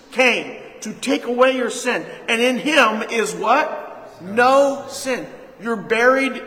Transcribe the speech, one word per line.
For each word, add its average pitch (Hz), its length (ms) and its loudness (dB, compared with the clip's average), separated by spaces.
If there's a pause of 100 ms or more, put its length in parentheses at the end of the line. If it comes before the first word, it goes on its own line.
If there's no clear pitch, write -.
(120)
came 220 500 0 (180)
to 220 120 -10
take 277 320 -2
away 254 320 2
your 240 140 -2
sin. 214 360 -4 (220)
"And 226 120 0
in 247 180 2
him 226 520 2
is" 202 240 -2
what? 226 500 0 (360)
No 262 680 2
sin. 254 380 -6 (340)
You're 226 160 -4
buried 247 600 2 (100)